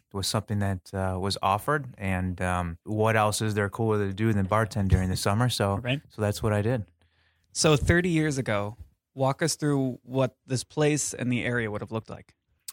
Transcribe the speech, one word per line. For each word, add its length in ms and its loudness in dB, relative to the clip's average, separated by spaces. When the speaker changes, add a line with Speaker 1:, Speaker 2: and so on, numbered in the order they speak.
Speaker 1:
was 160 -4
something 320 -2
that, 340 -4
uh, 240 -2
was 240 -4
offered. 460 0
And, 440 -2
um, 420 -2
what 320 2
else 260 2
is 120 0
there 160 0
cooler 360 0
to 80 -2
do 200 2
than 120 2
bartend 440 0
during 180 4
the 80 0
summer? 320 2
So, 300 0
Speaker 2:
Right. 320 -4
Speaker 1:
so 120 -8
that's 220 0
what 80 0
I 100 2
did. 220 -2
Speaker 2:
So 240 4
thirty 320 2
years 280 0
ago, 380 -2
walk 260 0
us 140 0
through 480 0
what 420 -2
this 180 -4
place 500 0
and 160 -4
the 140 0
area 260 -2
would 120 -6
have 100 -10
looked 180 -6
like. 260 -18